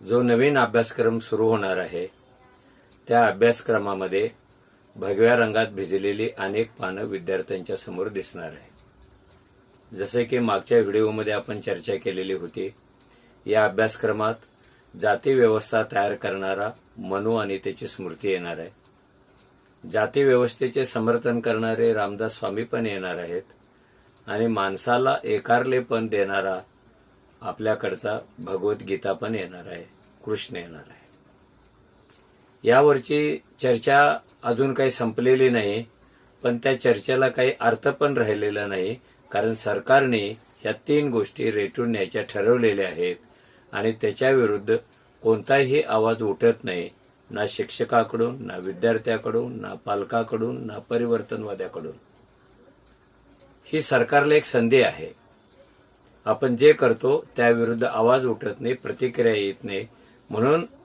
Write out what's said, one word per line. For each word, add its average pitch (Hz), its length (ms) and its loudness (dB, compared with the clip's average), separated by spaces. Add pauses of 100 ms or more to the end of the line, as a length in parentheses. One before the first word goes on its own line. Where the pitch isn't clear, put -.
जो 117 140 2
नवीन 123 360 4
अभ्यासक्रम 113 640 2
सुरू 110 280 0
होणार 104 300 0
आहे 87 300 -6 (1000)
त्या 117 180 6
अभ्यासक्रमामध्ये 101 1040 0 (680)
भगव्या 101 400 4
रंगात 113 320 2
भिजलेली 101 680 -2
अनेक 104 320 -2 (100)
पानं 95 240 -6
विद्यार्थ्यांच्या 95 760 -6
समोर 95 300 -6
दिसणार 92 400 -8
आहे. 76 220 -18 (1300)
जसे 101 260 -2
की 123 160 -2
मागच्या 113 400 2
व्हिडिओमध्ये 107 540 0
आपण 104 280 -6
चर्चा 101 340 -4
केलेली 95 380 -6
होती, 92 400 -8 (720)
या 107 200 4
अभ्यासक्रमात 107 680 0 (680)
जाती 120 320 0
व्यवस्था 110 500 4
तयार 101 300 -2
करणारा 98 560 -4 (280)
मनू 98 380 -2
आणि 98 220 -2
त्याची - 300 -8
स्मृती 92 440 -6
येणार 87 260 -4
आहे. 82 200 -14 (1160)
जाती 143 300 0
व्यवस्थेचे 127 600 2
समर्थन 117 540 0
करणारे 113 540 0
रामदास 104 460 -4
स्वामी 104 240 -4
पण 117 220 -4
येणार 92 320 -6
आहेत 87 240 -8 (840)
आणि 107 200 0
माणसाला 101 760 0
एकारलेपण 117 840 0
देणारा 98 520 -2 (840)
आपल्याकडचा 104 800 -4 (200)
भगवद्गीता 95 760 -4
पण 110 220 -4
येणार 90 360 -10
आहे, 85 120 -12 (420)
कृष्ण 107 300 -6
येणार 85 340 -14
आहे. - 180 -20 (1600)
यावरची 147 680 4 (220)
चर्चा 139 580 4 (260)
अजून 123 300 0
काही 131 180 2
संपलेली 127 580 2
नाही, 110 340 0 (600)
पण 120 140 0
त्या 131 240 0
चर्चेला 127 480 2
काही 127 220 2 (100)
अर्थ 113 260 0
पण 143 300 0
राहिलेला 104 500 0
नाही, 98 280 -4 (360)
कारण 113 220 0
सरकारने 110 840 0 (240)
ह्या 110 100 -4
तीन 147 380 0
गोष्टी 113 420 -2
रेटून 104 400 -2
न्यायच्या 101 300 -2
ठरवलेल्या 104 640 2
आहेत 87 280 -4 (580)
आणि 110 180 -2
त्याच्याविरुद्ध 110 840 2 (480)
कोणताही 135 580 2
आवाज 110 420 0
उठत 110 400 2
नाही, 87 260 -6 (420)
ना 101 180 -4
शिक्षकाकडून, 117 880 -2
ना 98 180 -10
विद्यार्थ्याकडून, 113 1040 -2
ना 98 60 -10 (180)
पालकाकडून, 113 840 -4
ना 107 60 -10 (160)
परिवर्तनवाद्याकडून. 107 1000 -4 (1700)
ही 156 160 -2
सरकारला 143 540 4
एक 151 100 4
संधी 120 360 4
आहे. 82 340 -2 (1080)
आपण 120 300 0
जे 143 180 8
करतो 127 520 2 (120)
त्याविरुद्ध 117 460 4
आवाज 120 420 4
उठत 104 340 -2
नाही, 120 140 -2
प्रतिक्रिया 117 640 0
येत 98 280 -2
नाही, 104 240 -6 (420)
म्हणून 135 360 2 (200)